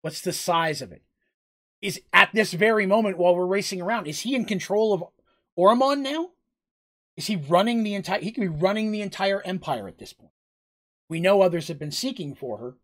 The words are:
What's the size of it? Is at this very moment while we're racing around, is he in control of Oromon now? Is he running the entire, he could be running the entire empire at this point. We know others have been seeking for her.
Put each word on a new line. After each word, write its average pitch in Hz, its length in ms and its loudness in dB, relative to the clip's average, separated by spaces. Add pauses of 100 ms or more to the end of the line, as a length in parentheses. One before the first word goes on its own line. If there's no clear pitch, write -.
What's - 220 -8
the 180 100 -4
size 165 480 0
of 101 120 -12
it? - 100 -20 (800)
Is 202 200 -6 (100)
at 190 200 6
this 208 220 0
very 214 320 2
moment 202 320 2
while 175 180 4
we're 180 100 0
racing 190 360 -2
around, 202 240 -4
is 147 140 -8
he 254 140 -4
in 240 120 0
control 208 480 0
of 170 100 -4 (540)
Oromon 254 420 4
now? 302 320 -4 (840)
Is 147 100 -10
he 214 100 -2
running 185 460 2
the 208 120 -2
entire, 190 260 -4
he 185 120 -8
could 254 80 -6
be - 80 0
running 202 440 0
the 208 100 -4
entire 196 400 -2
empire 147 460 -6
at - 100 -18
this - 160 -16
point. - 180 -20 (760)
We 165 120 -6
know 190 220 6
others 170 260 2
have 156 100 -8
been 147 120 -8
seeking 175 440 -6
for 117 240 -10
her. 123 240 -12